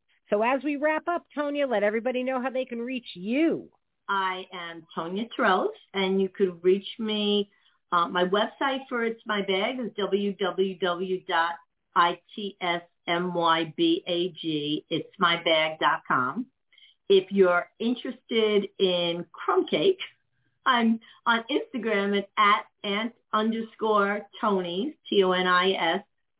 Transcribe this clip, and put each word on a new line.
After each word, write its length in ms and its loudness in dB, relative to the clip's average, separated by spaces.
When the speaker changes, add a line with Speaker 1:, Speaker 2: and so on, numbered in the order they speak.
Speaker 1:
So 120 2
as 200 0
we 140 -2
wrap 320 -2
up, 160 -2
Tonya, 320 -2
let 140 0
everybody 400 0
know 200 -4
how 80 -4
they 140 -4
can 160 -8
reach 340 -8
you. 540 0
Speaker 2:
I 440 -2
am 340 -14
Tonya 340 -6
Trellis, 400 2
and 260 2
you 80 2
could 340 -2
reach 240 4
me. 520 0
Uh, 160 2
my 160 0
website 640 0
for 160 -4
It's 220 -4
My 160 -2
Bag 360 -2
is 180 -6
w 380 -2
w 440 -2
w 500 -2
dot 260 0
i 240 2
t 260 -8
s 220 -2
m 260 -2
y 440 2
b 300 2
a 240 -2
g 600 -6
its 180 -4
my 260 2
bag 360 2
dot 260 2
com. 400 -2
If 220 4
you're 380 4
interested 920 -2
in 520 0
crumb 340 -2
cake, 340 0
I'm 320 4
on 260 0
Instagram 680 -2
at, 180 -4
at 280 4
aunt 300 -4
underscore 880 0
Tony's, 540 -2
T 140 4
O 80 4
N 160 2
I 260 4
S 320 0